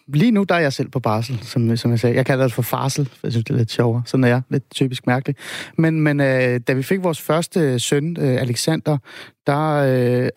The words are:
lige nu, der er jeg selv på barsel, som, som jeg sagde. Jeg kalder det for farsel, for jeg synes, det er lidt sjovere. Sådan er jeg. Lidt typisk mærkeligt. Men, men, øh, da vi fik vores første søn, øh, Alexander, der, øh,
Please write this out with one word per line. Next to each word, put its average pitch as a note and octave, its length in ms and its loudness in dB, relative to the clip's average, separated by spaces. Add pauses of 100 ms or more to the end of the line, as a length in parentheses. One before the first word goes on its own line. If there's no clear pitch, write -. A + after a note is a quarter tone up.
(140)
lige G#3 180 4
nu, G3+ 120 4
der F3+ 120 0
er E3+ 40 2
jeg C#3+ 140 0
selv - 160 -4
på C3 100 -4
barsel, A#2 420 -2
som, A#2 360 0
som A#2+ 140 0
jeg A#2 80 2
sagde. A#2+ 160 2
Jeg C3 100 2
kalder C3+ 180 2
det B2+ 100 0
for B2+ 80 -2
farsel, C3 440 -2
for - 180 -12
jeg - 80 -4
synes, A#2 140 0
det C#3 80 -4
er B2 40 2
lidt A2+ 140 0
sjovere. A#2+ 340 0
Sådan C3 180 0
er B2 40 6
jeg. B2 220 2
Lidt - 220 -4
typisk C3 360 -4
mærkeligt. C3 320 -2 (380)
Men, D#3+ 240 2
men, D3 180 2
øh, B2+ 480 2
da C#3 60 2
vi C3 100 0
fik F#3+ 200 -2
vores E3+ 180 -2
første D3+ 580 0
søn, D3+ 400 -2
øh, C3 220 0
Alexander, D3 560 -2 (500)
der, D3 220 0 (540)
øh, A#2+ 120 -2